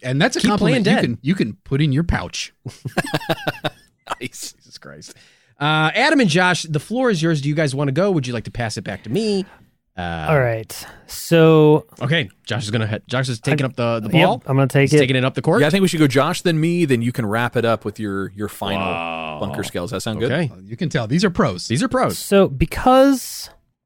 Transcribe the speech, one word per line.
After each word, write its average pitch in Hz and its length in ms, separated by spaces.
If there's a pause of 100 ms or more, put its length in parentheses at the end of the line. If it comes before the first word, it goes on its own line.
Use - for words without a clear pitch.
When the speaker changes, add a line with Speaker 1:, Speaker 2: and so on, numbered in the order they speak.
Speaker 1:
and 131 180
that's 254 140
a - 60
Speaker 2:
Keep - 100
Speaker 1:
compliment 220 340
Speaker 2:
playing 233 120
Speaker 1:
you - 40
Speaker 2:
dead. 185 40 (120)
Speaker 1:
can, - 40
you 151 140
can 110 180 (100)
put 135 180
in 156 120
your 156 100
pouch. - 500 (120)
<laughs> - 280 (1300)
Speaker 2:
Nice. - 320
Jesus - 240
Christ. - 360 (460)
Uh, 156 340
Adam 285 280
and 208 80
Josh, 180 340
the 151 160
floor 247 300
is 170 120
yours. 160 200
Do 143 80
you 151 60
guys 147 200
wanna 143 160
go? 180 200
Would 147 140
you 123 80
like 113 120
to - 60
pass 113 260
it 101 60
back 95 200
to 107 60
me? 196 360 (520)
Uh, 85 320
Speaker 3:
All 151 100
right. 113 460 (220)
So 156 800 (140)
Speaker 2:
Okay. 143 280 (160)
Josh 104 180
is 104 80
gonna, 110 160
he-, 104 200
Josh 127 220
is 117 120
taking 147 240
Speaker 3:
I 131 40
Speaker 2:
up - 60
the, 117 240
the 107 180
Speaker 3:
Yep, 160 100
Speaker 2:
ball. 214 180
Speaker 3:
I'm 135 100
gonna 135 120
take 139 240
Speaker 2:
He's - 20
Speaker 3:
it. 147 60
Speaker 2:
taking 131 160
it 127 100
up 131 80
the - 80
court. 175 200
Speaker 4:
Yeah, 147 60
I - 40
think 196 100
we 185 60
should 165 120
go 151 80
Josh, 139 360
then 165 160
me, 170 260
then 127 160
you 120 100
can 117 140
wrap 117 320
it 117 80
up 113 180
with 107 160
your, 98 320
your 98 160
final 95 380
Speaker 2:
Wow. 82 560
Speaker 4:
bunker 101 220
scales. 90 280
That 95 100
sound 110 180
good? 120 120
Speaker 2:
Okay. 147 220
Speaker 1:
Uh, 90 100
you 110 140
can 170 120
tell. 123 180
These 175 180
are 190 40
pros. 131 380
Speaker 2:
These 131 160
are 262 60
pros. 156 280
Speaker 3:
So 196 300
because 254 1040 (360)